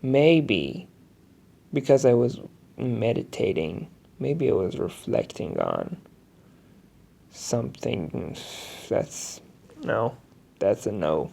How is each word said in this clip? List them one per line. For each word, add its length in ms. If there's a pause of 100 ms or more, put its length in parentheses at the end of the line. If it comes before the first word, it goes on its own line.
maybe 840 (840)
because 320
I 80
was 260 (380)
meditating, 1120 (300)
maybe 300
I 40
was 240
reflecting 800
on 380 (1300)
something 1040 (540)
that's, 520 (420)
no, 340 (420)
that's 260
a 60
no. 420